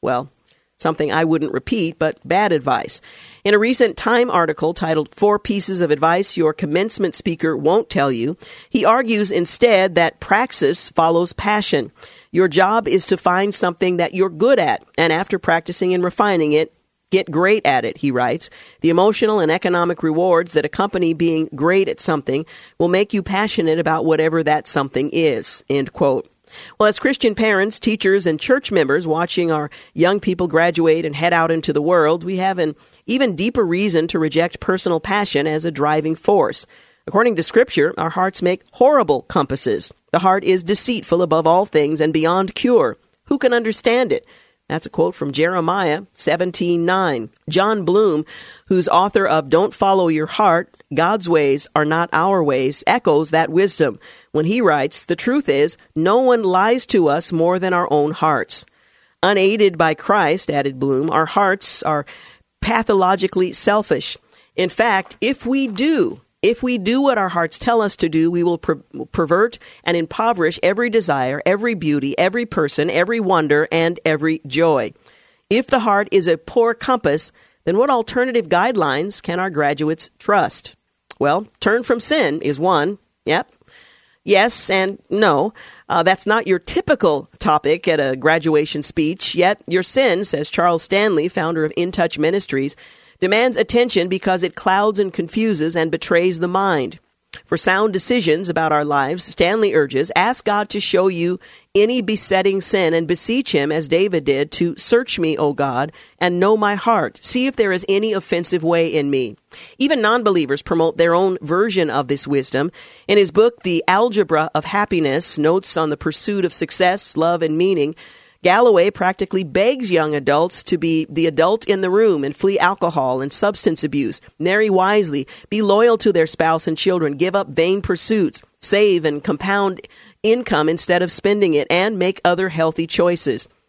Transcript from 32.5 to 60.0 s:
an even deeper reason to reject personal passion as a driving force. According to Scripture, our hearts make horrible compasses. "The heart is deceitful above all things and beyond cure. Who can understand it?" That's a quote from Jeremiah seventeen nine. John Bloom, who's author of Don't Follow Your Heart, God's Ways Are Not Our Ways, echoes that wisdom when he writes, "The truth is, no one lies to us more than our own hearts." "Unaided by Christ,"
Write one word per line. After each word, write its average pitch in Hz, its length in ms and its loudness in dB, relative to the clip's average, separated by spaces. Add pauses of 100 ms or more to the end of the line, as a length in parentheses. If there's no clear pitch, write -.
an 156 160 -2 (300)
even 240 300 0
deeper 214 300 0
reason 170 420 0
to 165 120 -4
reject 160 400 -2
personal 185 400 -2
passion 196 480 -2
as 156 180 -2
a 170 60 -2
driving 156 440 0
force. 180 500 0 (400)
According 226 300 2
to 160 80 -2
Scripture, 175 540 2
our 165 140 -4
hearts 190 300 -4
make 180 220 0 (100)
horrible 240 500 2
compasses. - 720 -2 (180)
"The 165 80 2
heart 190 240 2
is 185 200 2
deceitful 185 580 -2
above 160 240 2
all 175 200 4
things 151 340 0
and 156 140 0
beyond 175 420 0
cure. 190 420 2 (280)
Who 285 120 -2
can 247 160 2
understand 233 600 0
it?" - 120 -4 (440)
That's 160 160 -6
a - 40 -12
quote 175 240 -2
from 143 200 -6
Jeremiah 170 680 0 (100)
seventeen 175 720 -2
nine. 170 440 -2 (200)
John 196 340 0
Bloom, 175 420 2 (420)
who's 185 200 0
author 196 400 2
of 151 220 0
Don't 180 240 2
Follow 190 340 2
Your 156 200 -2
Heart, 180 460 0 (200)
God's 175 340 0
Ways 147 480 2
Are 151 80 2
Not 160 300 0
Our 180 280 2
Ways, 135 460 0
echoes 156 440 2
that 160 180 2
wisdom 160 500 0 (320)
when 156 140 -2
he 226 160 0
writes, 151 420 0
"The 175 140 -4
truth 269 320 -2
is, 147 260 2 (180)
no 185 260 2
one 247 240 2
lies 202 440 2
to 165 220 4
us 165 240 -2
more 175 260 0
than 185 140 -2
our 175 180 0
own 147 200 2
hearts." - 540 -2 (560)
"Unaided 196 560 2
by 160 160 2
Christ," 185 560 0